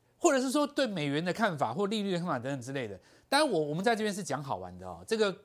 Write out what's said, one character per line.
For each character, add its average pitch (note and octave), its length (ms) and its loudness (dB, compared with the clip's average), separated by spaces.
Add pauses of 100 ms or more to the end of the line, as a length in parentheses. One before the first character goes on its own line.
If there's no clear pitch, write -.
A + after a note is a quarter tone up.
(160)
或 - 160 4
者 C4 80 4
是 B3+ 120 0
说 D4 120 4
对 C#4+ 220 0
美 F3+ 200 -2
元 D3 180 0
的 F3 80 0
看 F#3+ 260 0
法 A#2+ 160 0
或 G3+ 120 0
利 G#3 160 -2
率 G3 100 0
的 F3 60 0
看 F3 80 -2
法 D3+ 120 -2
等 A#2 60 -6
等 C3+ 160 -4
之 B2 120 -10
类 C3+ 140 -4
的。 G2 140 -10 (260)
当 C#4 140 4
然 D4+ 100 2
我， F3+ 80 2
我 D3+ 160 0
们 F3+ 80 -4
在 A#3 140 4
这 G#3+ 80 -2
边 G#3 100 -2
是 G#3 80 -6
讲 D3 220 -4
好 B2+ 120 -4
玩 F2+ 220 -10
的 F#2 80 -12
哦， F2+ 220 -10
这 A3+ 80 0
个 G#3+ 160 4 (120)